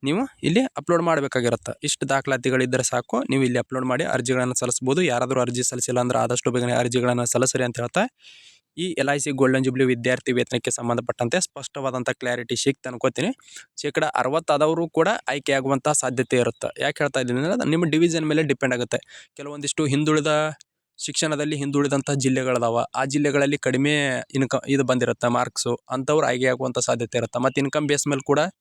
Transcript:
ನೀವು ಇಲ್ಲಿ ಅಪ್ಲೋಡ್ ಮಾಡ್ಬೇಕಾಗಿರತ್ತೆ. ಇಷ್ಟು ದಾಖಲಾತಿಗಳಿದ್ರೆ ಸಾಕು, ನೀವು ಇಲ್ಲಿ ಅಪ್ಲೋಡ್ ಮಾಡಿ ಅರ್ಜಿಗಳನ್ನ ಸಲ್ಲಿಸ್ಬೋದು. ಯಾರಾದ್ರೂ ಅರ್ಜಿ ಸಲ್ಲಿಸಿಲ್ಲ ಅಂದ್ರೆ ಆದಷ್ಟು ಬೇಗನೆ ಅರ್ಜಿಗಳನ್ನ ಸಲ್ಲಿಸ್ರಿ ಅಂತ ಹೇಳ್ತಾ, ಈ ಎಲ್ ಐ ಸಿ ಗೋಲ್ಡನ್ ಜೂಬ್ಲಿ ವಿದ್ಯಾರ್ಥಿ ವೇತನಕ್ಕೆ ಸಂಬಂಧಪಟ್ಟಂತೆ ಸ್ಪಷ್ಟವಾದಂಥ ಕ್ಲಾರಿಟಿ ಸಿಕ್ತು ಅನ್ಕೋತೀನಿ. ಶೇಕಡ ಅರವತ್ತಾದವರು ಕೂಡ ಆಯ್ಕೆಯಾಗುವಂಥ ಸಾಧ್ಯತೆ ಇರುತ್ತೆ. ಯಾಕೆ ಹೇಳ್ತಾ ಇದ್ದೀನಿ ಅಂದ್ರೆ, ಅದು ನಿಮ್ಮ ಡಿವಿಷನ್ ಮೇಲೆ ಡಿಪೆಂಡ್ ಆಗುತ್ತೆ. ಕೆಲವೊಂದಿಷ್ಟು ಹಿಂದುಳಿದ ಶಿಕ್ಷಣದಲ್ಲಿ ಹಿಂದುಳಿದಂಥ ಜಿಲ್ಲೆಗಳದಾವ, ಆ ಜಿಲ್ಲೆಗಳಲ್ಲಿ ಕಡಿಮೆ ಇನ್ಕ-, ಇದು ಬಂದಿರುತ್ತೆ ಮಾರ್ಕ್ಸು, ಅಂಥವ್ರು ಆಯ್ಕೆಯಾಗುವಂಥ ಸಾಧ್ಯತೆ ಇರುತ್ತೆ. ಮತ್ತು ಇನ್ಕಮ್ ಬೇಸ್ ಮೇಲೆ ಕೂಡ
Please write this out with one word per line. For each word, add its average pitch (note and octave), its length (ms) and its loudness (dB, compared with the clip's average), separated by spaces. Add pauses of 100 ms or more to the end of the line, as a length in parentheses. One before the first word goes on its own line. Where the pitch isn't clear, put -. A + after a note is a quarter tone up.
ನೀವು C#3+ 180 0 (220)
ಇಲ್ಲಿ E3+ 200 4 (140)
ಅಪ್ಲೋಡ್ E3+ 260 2
ಮಾಡ್ಬೇಕಾಗಿರತ್ತೆ. C3 680 0 (120)
ಇಷ್ಟು D3 240 -4
ದಾಖಲಾತಿಗಳಿದ್ರೆ C3 760 0
ಸಾಕು, - 320 -2 (120)
ನೀವು C3+ 160 2
ಇಲ್ಲಿ B2 140 0
ಅಪ್ಲೋಡ್ B2+ 280 -4
ಮಾಡಿ B2+ 180 0
ಅರ್ಜಿಗಳನ್ನ B2+ 520 0
ಸಲ್ಲಿಸ್ಬೋದು. C3 460 0
ಯಾರಾದ್ರೂ B2+ 380 0
ಅರ್ಜಿ A#2+ 220 -2
ಸಲ್ಲಿಸಿಲ್ಲ B2+ 380 -2
ಅಂದ್ರೆ B2 180 2
ಆದಷ್ಟು A#2+ 320 0
ಬೇಗನೆ B2 220 0
ಅರ್ಜಿಗಳನ್ನ B2 520 0
ಸಲ್ಲಿಸ್ರಿ B2+ 400 0
ಅಂತ A#2+ 140 -6
ಹೇಳ್ತಾ, A#2+ 260 0 (720)
ಈ E3+ 100 -4 (120)
ಎಲ್ C3+ 120 0
ಐ C#3+ 80 2
ಸಿ C#3+ 120 -4
ಗೋಲ್ಡನ್ C3 340 2
ಜೂಬ್ಲಿ B2+ 200 2
ವಿದ್ಯಾರ್ಥಿ B2+ 480 0
ವೇತನಕ್ಕೆ B2 380 0
ಸಂಬಂಧಪಟ್ಟಂತೆ A#2+ 680 -2
ಸ್ಪಷ್ಟವಾದಂಥ C3 680 -6
ಕ್ಲಾರಿಟಿ A#2+ 460 -4
ಸಿಕ್ತು - 320 -2
ಅನ್ಕೋತೀನಿ. C3 420 -2 (480)
ಶೇಕಡ D3+ 260 -2 (100)
ಅರವತ್ತಾದವರು D#3 760 2
ಕೂಡ E3 200 2 (200)
ಆಯ್ಕೆಯಾಗುವಂಥ C3+ 600 0
ಸಾಧ್ಯತೆ C3 480 0
ಇರುತ್ತೆ. A#2+ 320 0 (120)
ಯಾಕೆ C#3 180 -2
ಹೇಳ್ತಾ C#3 220 0
ಇದ್ದೀನಿ B2 180 -2
ಅಂದ್ರೆ, D#3+ 160 0
ಅದು B3 140 -2
ನಿಮ್ಮ E3 160 2
ಡಿವಿಷನ್ D#3+ 420 2
ಮೇಲೆ D3+ 160 2
ಡಿಪೆಂಡ್ C3+ 320 0
ಆಗುತ್ತೆ. A#2+ 260 -4 (340)
ಕೆಲವೊಂದಿಷ್ಟು D3 500 -6
ಹಿಂದುಳಿದ D3+ 480 2 (680)
ಶಿಕ್ಷಣದಲ್ಲಿ D3+ 580 -2
ಹಿಂದುಳಿದಂಥ C#3+ 600 0
ಜಿಲ್ಲೆಗಳದಾವ, B2+ 600 2 (160)
ಆ B2+ 100 0
ಜಿಲ್ಲೆಗಳಲ್ಲಿ C#3+ 540 2
ಕಡಿಮೆ C#3 360 2 (400)
ಇನ್ಕ-, C3+ 340 0
ಇದು C3+ 160 2
ಬಂದಿರುತ್ತೆ B2 440 0
ಮಾರ್ಕ್ಸು, A#2+ 460 -2 (160)
ಅಂಥವ್ರು C3+ 360 0
ಆಯ್ಕೆಯಾಗುವಂಥ B2+ 520 0
ಸಾಧ್ಯತೆ A#2+ 400 -2
ಇರುತ್ತೆ. A#2 200 -4
ಮತ್ತು B2+ 220 0
ಇನ್ಕಮ್ C#3+ 280 -2
ಬೇಸ್ C#3+ 180 0
ಮೇಲೆ C#3 200 -2
ಕೂಡ C#3+ 140 4 (200)